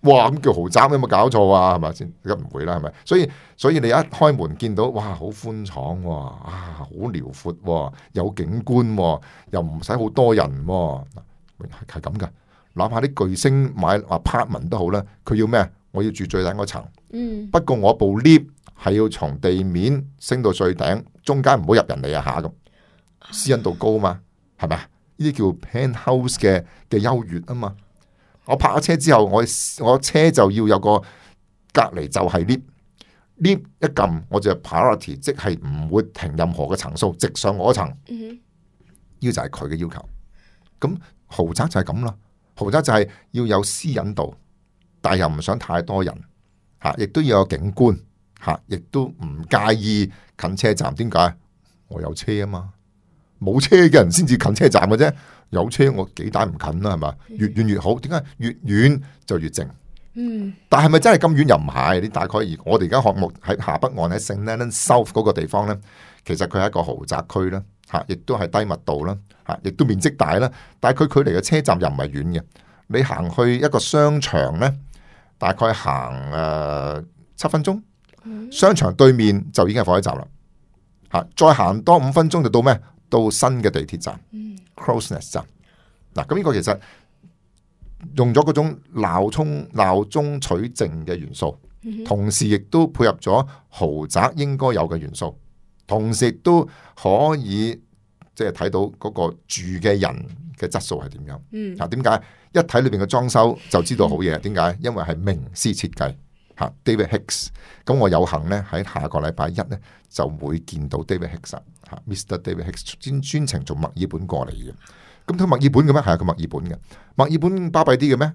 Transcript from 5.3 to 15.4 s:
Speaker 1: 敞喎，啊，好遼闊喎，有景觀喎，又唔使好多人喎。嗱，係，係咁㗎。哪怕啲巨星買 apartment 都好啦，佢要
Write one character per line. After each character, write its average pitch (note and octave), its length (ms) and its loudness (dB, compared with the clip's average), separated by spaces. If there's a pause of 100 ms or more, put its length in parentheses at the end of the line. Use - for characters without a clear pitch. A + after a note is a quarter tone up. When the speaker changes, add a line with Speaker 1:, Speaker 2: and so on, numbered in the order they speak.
Speaker 1:
敞 F2 380 -8
喎， F2 140 -6
啊， C2+ 640 -12
好 C#2+ 120 -12
遼 E2+ 420 -8
闊 E2+ 300 -10
喎， D#2 300 -2 (220)
有 G2+ 200 -2
景 F#2+ 300 -6
觀 A#2+ 300 2
喎， E2+ 280 0 (280)
又 F#2+ 100 -4
唔 D#2+ 200 -6
使 G#2 160 -6
好 A2+ 120 -2
多 A#2 260 4
人 G#2 100 4 (220)
喎。 - 0 -
嗱， E2 380 -2 (560)
係， - 400 -16
係 - 0 -
咁 - 180 -8
㗎。 F#2 100 -6 (440)
哪 F#2+ 160 -2
怕 A2+ 120 -2
啲 C#3 280 -2
巨 F#2+ 80 -4
星 C3+ 400 2
買 F#2 220 2
apartment A#2+ 680 -2
都 A2 100 -4
好 F2 120 -2
啦， G2+ 140 -2 (200)
佢 A#2 120 -2
要 G#2+ 100 2